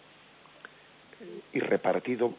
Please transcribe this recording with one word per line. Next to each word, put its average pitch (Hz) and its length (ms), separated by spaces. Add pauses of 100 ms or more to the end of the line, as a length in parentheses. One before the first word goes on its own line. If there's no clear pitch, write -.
(1500)
y - 80
repartido 110 760